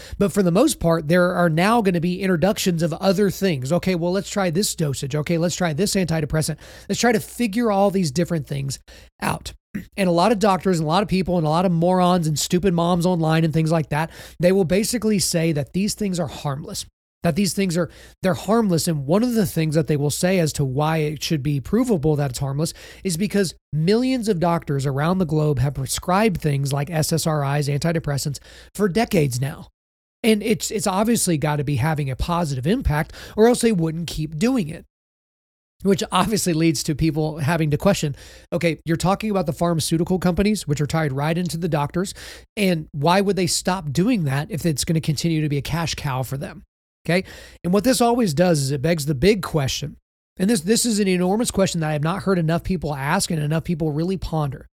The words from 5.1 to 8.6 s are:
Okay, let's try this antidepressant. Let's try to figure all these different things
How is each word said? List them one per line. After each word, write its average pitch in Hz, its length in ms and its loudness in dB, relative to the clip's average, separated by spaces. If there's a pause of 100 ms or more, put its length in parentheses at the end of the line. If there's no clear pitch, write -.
Okay, 151 240 0
let's 165 180 0
try 170 180 0
this 190 220 0
antidepressant. 160 600 0 (320)
Let's 196 140 -4
try 240 100 4
to 220 80 0
figure 233 500 -2
all 196 220 4
these 190 180 0
different 160 380 -2
things 139 320 -6 (420)